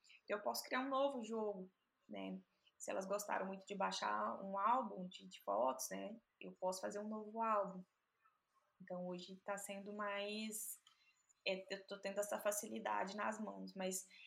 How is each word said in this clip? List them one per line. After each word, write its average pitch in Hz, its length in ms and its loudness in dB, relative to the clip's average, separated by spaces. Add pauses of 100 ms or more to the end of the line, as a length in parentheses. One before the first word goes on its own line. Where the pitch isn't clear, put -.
(280)
eu 208 140 0
posso 233 220 0
criar 262 180 2
um 269 80 2
novo 269 340 4
jogo, 208 460 0 (400)
né? 196 300 -4 (380)
Se - 140 -4
elas 196 140 0
gostaram 196 420 2
muito 190 180 -6
de 202 100 -4
baixar 208 680 2
um 196 140 -2
álbum 202 500 4
de, 190 200 -12
de - 160 -16
fotos, - 460 4
né? 196 260 -4 (240)
Eu 185 200 -8
posso 185 220 0
fazer 208 180 -2
um 208 80 -2
novo 214 340 -2
álbum. 190 420 4 (1000)
Então, 180 260 -4
hoje 180 380 -6
tá 196 120 0
sendo 196 360 -6
mais, 208 840 -2 (680)
é, 190 280 0
eu 196 140 -10
tô 196 120 -6
tendo 196 200 -2
essa 208 200 2
facilidade 208 760 0
nas 214 240 0
mãos, 196 360 -6
mas 190 300 0 (220)